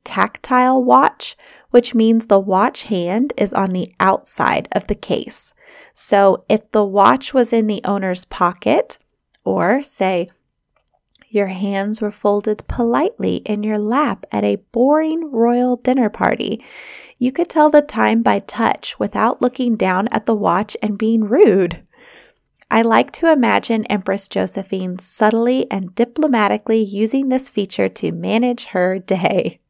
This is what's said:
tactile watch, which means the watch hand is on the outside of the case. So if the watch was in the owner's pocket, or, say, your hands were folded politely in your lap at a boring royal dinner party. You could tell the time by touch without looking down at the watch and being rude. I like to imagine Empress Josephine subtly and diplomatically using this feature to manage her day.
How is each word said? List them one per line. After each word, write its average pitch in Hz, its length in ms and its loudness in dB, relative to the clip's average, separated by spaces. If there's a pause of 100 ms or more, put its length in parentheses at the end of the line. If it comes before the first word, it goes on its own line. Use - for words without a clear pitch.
tactile 254 800 0
watch, 254 540 2 (320)
which 240 240 4
means 226 320 2
the 196 140 4
watch 196 460 0
hand 202 520 -2
is 190 160 0
on 190 160 0
the 185 300 -6
outside - 720 0
of - 160 -4
the 202 80 -4
case. - 580 -6 (400)
So 196 560 2
if - 220 -2
the 208 140 2
watch 202 500 2
was 240 180 2
in 220 140 2
the 208 160 -4
owner's 190 420 -4
pocket, 202 720 -2 (460)
or, 196 400 0
say, 185 460 -4 (1040)
your 202 120 0
hands 196 520 -4
were 208 140 -6
folded 208 560 -2
politely 233 760 -2
in 208 160 -4
your 214 160 -2
lap 220 540 -2
at 208 140 -2
a 202 160 -2 (100)
boring 311 600 0
royal 240 420 2
dinner 247 340 0
party. - 540 -2 (540)
You 254 160 -2
could 339 160 -2
tell 302 200 4
the 294 120 6
time 226 420 0
by 202 160 2
touch - 600 -4
without 208 420 -2
looking 247 340 0
down 190 380 0
at - 140 -4
the 233 60 2
watch 196 480 -2
and 208 160 -4
being 220 280 0
rude. 196 580 4 (880)
I 226 120 4
like 233 280 2
to - 180 0
imagine 220 580 2
Empress 196 420 -4
Josephine 185 680 -6
subtly 233 720 0
and 196 240 -6
diplomatically 226 880 0
using 220 460 -2
this 262 220 -2
feature 196 400 -2
to 170 240 -6
manage 220 540 -2
her 185 300 -2
day. 185 600 -2 (100)